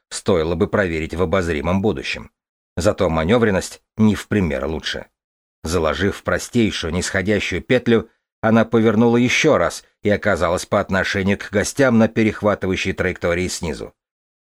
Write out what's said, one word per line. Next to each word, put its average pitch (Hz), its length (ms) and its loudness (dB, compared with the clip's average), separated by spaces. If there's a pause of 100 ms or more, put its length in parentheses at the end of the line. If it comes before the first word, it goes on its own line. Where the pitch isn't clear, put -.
стоило 85 460 -2
бы 90 120 0
проверить 82 480 -2
в 87 80 -2
обозримом 85 600 -2
будущем. 69 480 -4 (460)
Зато 92 320 0
манёвренность 92 760 0 (140)
не 107 180 4
в - 140 -10
пример 73 380 -2
лучше. 76 400 -8 (560)
Заложив 82 600 -2
простейшую 92 680 -2
нисходящую 90 680 -2
петлю, 120 480 0 (300)
она 113 240 4
повернула 113 520 4
ещё 123 400 2
раз 85 280 -2 (180)
и 101 80 0
оказалась 92 560 0
по 104 140 0
отношению 95 580 -2
к - 120 -14
гостям 117 480 2
на 110 100 4
перехватывающей 101 840 0
траектории 87 560 -2
снизу. 67 460 -8 (520)